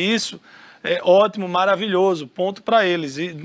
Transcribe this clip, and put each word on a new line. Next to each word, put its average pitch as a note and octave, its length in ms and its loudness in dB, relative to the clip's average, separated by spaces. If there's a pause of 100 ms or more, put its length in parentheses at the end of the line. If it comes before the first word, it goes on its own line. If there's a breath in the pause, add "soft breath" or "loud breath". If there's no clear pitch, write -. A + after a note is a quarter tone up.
(140)
isso, - 260 -6 (440 loud breath)
é F3 180 -2
ótimo, G3 460 4
maravilhoso, F3+ 800 0
ponto F#3+ 340 -6
pra A3 240 2
eles. E3 300 -4
E E3+ 180 -8 (100)